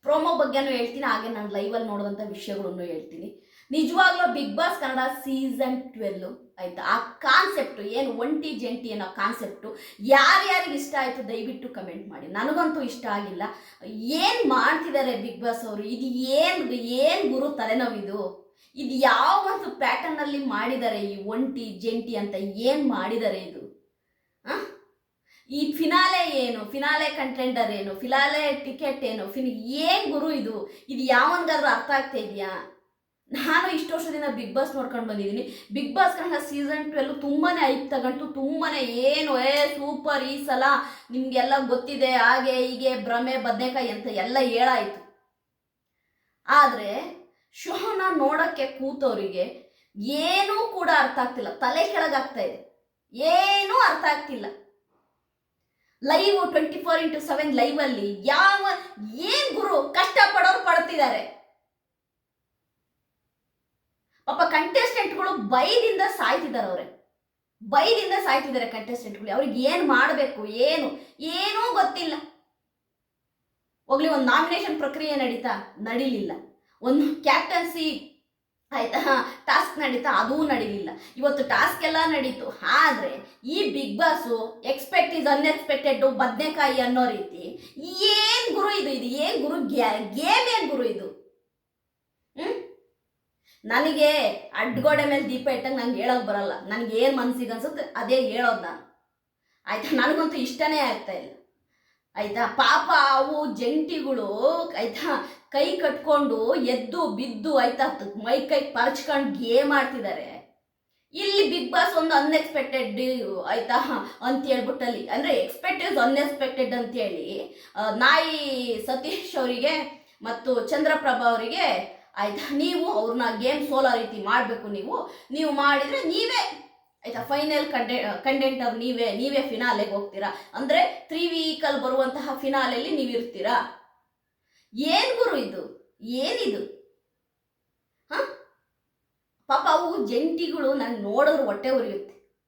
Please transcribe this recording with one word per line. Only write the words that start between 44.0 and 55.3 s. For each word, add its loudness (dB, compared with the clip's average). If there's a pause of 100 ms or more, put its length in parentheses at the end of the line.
ಎಲ್ಲ -2
ಹೇಳಾಯ್ತು. 0 (1300)
ಆದ್ರೆ 4 (320)
ಶೋನ -4 (160)
ನೋಡಕ್ಕೆ 2
ಕೂತವರಿಗೆ -4 (240)
ಏನೂ 0
ಕೂಡ -2
ಅರ್ಥ 2
ಆಗ್ತಿಲ್ಲ, -4
ತಲೆ 0
ಕೆಳಗಾಗ್ತಾ 0
ಇದೆ, -8 (300)
ಏನೂ 4
ಅರ್ಥ 4
ಆಗ್ತಿಲ್ಲ. -2 (1600)